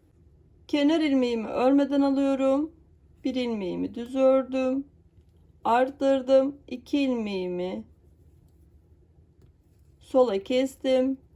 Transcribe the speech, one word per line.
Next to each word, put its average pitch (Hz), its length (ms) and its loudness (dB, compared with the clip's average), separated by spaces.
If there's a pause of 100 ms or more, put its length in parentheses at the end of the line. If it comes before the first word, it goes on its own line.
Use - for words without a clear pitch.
(680)
Kenar 294 320 2
ilmeğimi 247 480 0
örmeden 277 540 2
alıyorum. 277 680 0 (520)
Bir 254 120 -4
ilmeğimi 202 600 -6
düz 240 200 -10
ördüm. 262 720 0 (760)
Arttırdım. 269 960 2 (100)
İki 269 320 -4
ilmeğimi 202 840 -4 (2250)
sola 226 440 0
kestim. 262 760 -2 (180)